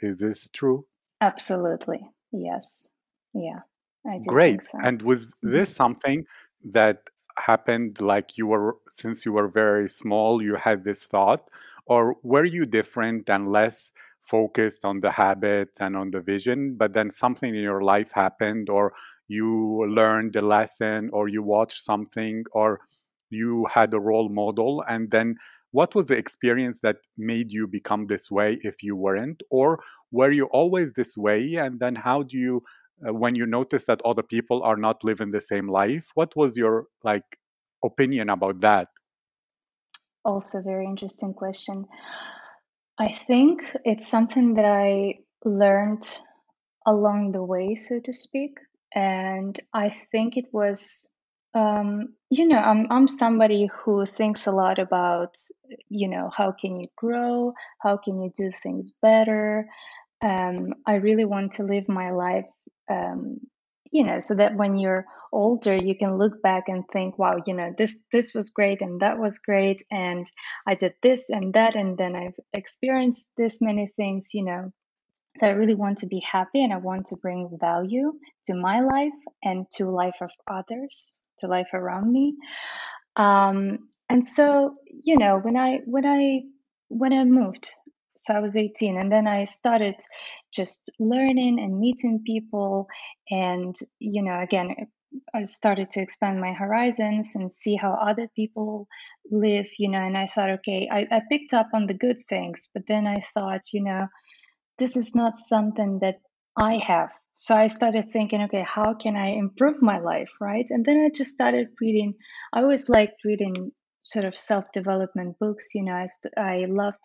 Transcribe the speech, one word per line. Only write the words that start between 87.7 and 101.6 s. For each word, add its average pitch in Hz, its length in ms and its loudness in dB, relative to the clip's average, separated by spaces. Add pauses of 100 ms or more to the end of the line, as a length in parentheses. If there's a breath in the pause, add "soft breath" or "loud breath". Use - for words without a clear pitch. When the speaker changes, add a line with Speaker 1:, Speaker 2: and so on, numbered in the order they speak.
Speaker 2:
so - 200 -4
I 208 60 0
was 208 140 -2
eighteen, 208 420 0
and 196 140 -2
then 214 160 4
I 202 180 0
started 220 500 0 (580 loud breath)
just - 460 -8
learning 247 600 2
and 196 200 -2
meeting 233 460 0
people. 202 640 -4 (440 loud breath)
And, 180 440 -2 (240)
you 208 220 -4
know, 180 180 -4
again, 180 360 -2 (580)
I 214 100 -4
started 196 480 -2
to 196 100 -4
expand 190 380 -4
my 185 140 -4
horizons 214 840 -2
and 185 160 -6
see - 240 -2
how 196 180 -2
other 214 420 -2
people 214 520 -6 (440 loud breath)
live, 208 340 2 (140)
you 202 100 0
know, 190 100 0
and 190 180 -2
I 190 100 -2
thought, 196 240 -2
"Okay," 190 400 -4
I, 208 200 0
I 226 180 4
picked 294 240 -2
up 220 200 2